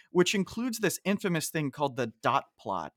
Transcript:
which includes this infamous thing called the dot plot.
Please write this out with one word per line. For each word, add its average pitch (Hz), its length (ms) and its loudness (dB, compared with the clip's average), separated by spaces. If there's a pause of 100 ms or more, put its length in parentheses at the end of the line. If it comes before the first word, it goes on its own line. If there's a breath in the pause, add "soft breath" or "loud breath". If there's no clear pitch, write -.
(100)
which 175 240 4
includes 226 460 -2
this 180 240 0
infamous 185 440 0
thing 151 220 -2
called 139 260 -2
the 117 160 -2 (100)
dot 131 220 2 (160)
plot. 90 360 -6